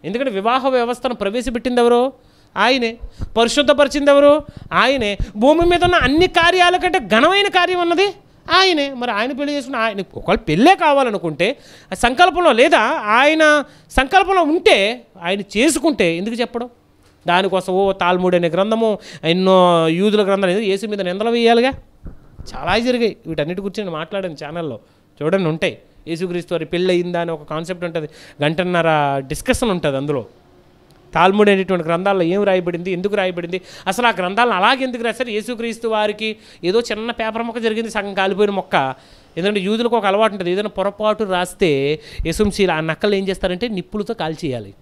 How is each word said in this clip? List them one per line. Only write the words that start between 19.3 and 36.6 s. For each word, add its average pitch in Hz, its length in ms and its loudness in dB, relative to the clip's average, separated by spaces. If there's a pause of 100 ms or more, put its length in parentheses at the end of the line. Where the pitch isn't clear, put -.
యూదుల 202 380 2
గ్రంథాలు, 196 260 0
ఏదో 202 100 0
యేసు 196 240 -4
మీద 208 160 -6
నిందలు 190 280 -4
వేయాలిగా. 233 420 2 (840)
చాలా 160 220 -2
జరిగాయి. 240 400 0 (100)
వీటన్నిటి 160 340 -6
గురించి 202 220 -8
నేను 170 140 -8
మాట్లాడాను 175 380 -8 (100)
ఛానల్లో, 156 340 -8 (440)
చూడండి, 175 260 0
ఉంటాయి. 160 280 -4 (300)
యేసుక్రీస్తు 175 460 -6
వారి 160 120 -4
పెళ్ళి 180 280 -2
అయిందా 175 280 -2
అని 170 100 -4
ఒక 151 120 -8
కాన్సెప్ట్ 170 400 -8
ఉంటుంది, 165 260 -6 (340)
గంటన్నర 165 440 0 (400)
డిస్కషన్ 233 420 -2
ఉంటుంది 156 280 -2
అందులో. 139 280 -4 (880)
తాల్ముడ్ 196 360 4
అనేటువంటి 190 360 0
గ్రంథాల్లో 185 380 0
ఏం 185 200 0
రాయబడింది, 180 480 -2
ఎందుకు 190 240 -2
రాయబడింది, 180 460 -4 (260)
అసలు 202 200 0
ఆ - 20 6
గ్రంథాలను 202 440 0
అలాగే 240 300 2
ఎందుకు 247 200 -6
రాశారు? 240 260 -4
యేసుక్రీస్తు 226 580 -6
వారికి 214 480 -2 (280)